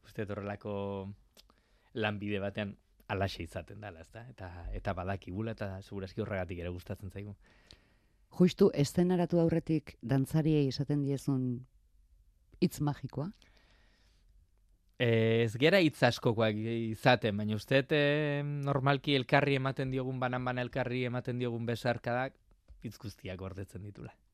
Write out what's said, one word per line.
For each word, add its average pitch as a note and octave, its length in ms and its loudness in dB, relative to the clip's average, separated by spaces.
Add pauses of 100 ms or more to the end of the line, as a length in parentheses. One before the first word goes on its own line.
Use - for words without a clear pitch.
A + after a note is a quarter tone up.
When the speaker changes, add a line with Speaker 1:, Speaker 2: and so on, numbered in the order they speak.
Speaker 1:
uste - 200 -8
dut G2 120 -6
horrelako G2+ 380 -8 (1200)
lanbide G#2 460 -2
batean G2+ 340 -4 (340)
halaxe F#2+ 360 0
izaten F2+ 360 -12
dela, F#2 200 -14
ezta? A2 280 -18
Eta, G2 200 -14 (240)
eta G2+ 220 -4
badakigula, F#2+ 580 -4
eta G2 300 -8
seguraski G2 420 -6
horregatik F#2 340 -4
ere F2 140 -6
gustatzen F#2 380 -10
zaigu. G2+ 260 -12 (960)
Speaker 2:
Justu F3+ 400 6
eszenaratu F3 640 2
aurretik E3 640 2
dantzariei C#3+ 640 4
esaten C#3+ 380 0
diezun C3+ 400 0 (1120)
hitz - 220 0
magikoa? C#3+ 480 -4 (1700)
Speaker 1:
Eh, A2+ 420 4
ez A2+ 160 0
gera E3 240 6
hitz D3+ 240 4
askokoak A2+ 480 2
izaten, A2+ 840 2
baina G#2+ 220 -2
uste C3+ 240 2
dut, C3 140 -2
eh, D3 480 2
normalki C#3 720 0
elkarri C#3 400 4
ematen C3 320 -2
diogun, C3 320 -4
banan-bana B2 400 -2
elkarri B2 420 -2
ematen B2 360 -4
diogun A#2 260 -2
besarkadak A#2+ 680 -2 (460)
hitz A2 160 -10
guztiak F#2+ 420 -10
gordetzen F#2+ 420 -10
ditula. G#2 320 -14 (200)